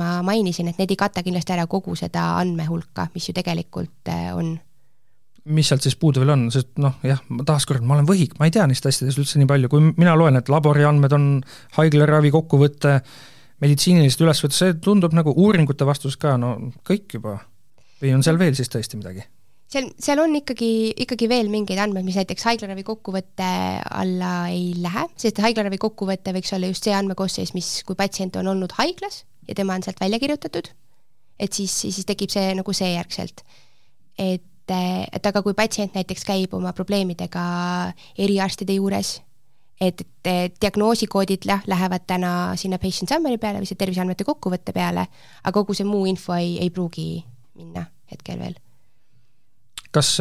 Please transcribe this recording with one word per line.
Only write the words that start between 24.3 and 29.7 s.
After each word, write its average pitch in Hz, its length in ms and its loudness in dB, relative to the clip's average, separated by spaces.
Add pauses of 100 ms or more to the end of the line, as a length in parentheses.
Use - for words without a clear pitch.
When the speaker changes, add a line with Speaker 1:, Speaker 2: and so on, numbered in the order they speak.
Speaker 1:
ei 180 200 -4 (100)
lähe, 196 240 -4 (120)
sest 214 240 -2
haiglaravi 208 380 0
kokkuvõte 190 560 -4
võiks 185 180 -6
olla 185 160 -2
just - 160 -6
see 208 80 2
andmekoosseis, 190 640 -4
mis, 175 140 -6 (180)
kui 185 100 -8
patsient 196 400 -4
on 185 140 -2
olnud 185 260 -4
haiglas 359 440 -6 (260)
ja 202 100 -10
tema 190 200 -4